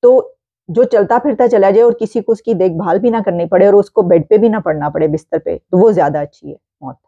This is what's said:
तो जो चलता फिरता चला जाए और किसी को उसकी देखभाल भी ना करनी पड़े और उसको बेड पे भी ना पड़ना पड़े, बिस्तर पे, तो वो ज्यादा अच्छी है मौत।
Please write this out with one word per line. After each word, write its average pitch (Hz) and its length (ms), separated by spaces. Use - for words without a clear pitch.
तो 254 320
जो 214 140
चलता 226 360
फिरता 247 280
चला 196 240
जाए 220 120
और 233 100
किसी 226 280
को 226 100
उसकी 226 220
देखभाल 180 460
भी 240 100
ना 226 120
करनी 175 240
पड़े 185 220
और 202 80
उसको 196 280
बेड 170 240
पे 214 100
भी 220 120
ना 214 100
पड़ना 151 300
पड़े, 156 180
बिस्तर 165 320
पे, 165 220
तो 180 60
वो 214 140
ज्यादा 151 300
अच्छी - 280
है - 80
मौत। 131 140